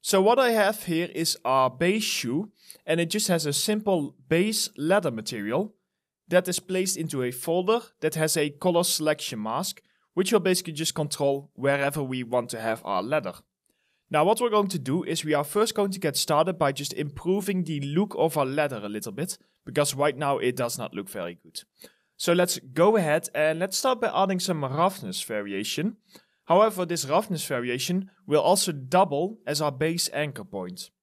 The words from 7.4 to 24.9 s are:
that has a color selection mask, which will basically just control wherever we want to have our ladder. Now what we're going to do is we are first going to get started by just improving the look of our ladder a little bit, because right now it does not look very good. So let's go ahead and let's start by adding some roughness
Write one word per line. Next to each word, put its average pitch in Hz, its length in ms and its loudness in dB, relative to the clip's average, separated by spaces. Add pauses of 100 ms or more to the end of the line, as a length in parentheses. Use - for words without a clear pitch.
that 156 160 -2
has 156 200 0
a 151 140 2
color 170 320 2
selection 151 580 -2
mask, 120 400 -4 (340)
which 185 180 0
will 208 80 6
basically 180 320 0
just 156 200 -4
control 143 600 -2
wherever 139 480 0
we 127 220 -4
want 120 260 0
to 113 100 -8
have 110 240 -2
our 95 160 0
ladder. 107 340 -2 (760)
Now 151 140 4
what 220 160 4
we're 240 100 2
going 208 200 4
to 180 100 -4
do 131 240 0
is 156 200 -4
we 151 100 0
are 147 100 0
first 214 320 0
going 196 160 0
to 185 80 -8
get 147 160 -2
started 165 420 2
by 139 140 2
just 143 220 -8
improving 185 680 -2
the 156 180 -4
look 151 380 0
of 156 180 2
our 143 80 2
ladder 135 380 -2
a 104 60 -8
little 107 240 -8
bit, 139 260 -8 (260)
because 143 300 0
right 139 220 2
now 143 220 0
it 123 180 0
does 120 220 -4
not 117 160 -8
look 98 140 -6
very 87 320 -8
good. - 200 -16 (560)
So - 180 2
let's 180 240 2
go 165 380 4
ahead 165 380 0
and 156 240 0
let's 190 200 -4
start 254 240 0
by 233 120 0
adding 190 260 2
some 170 220 -2
roughness 139 600 0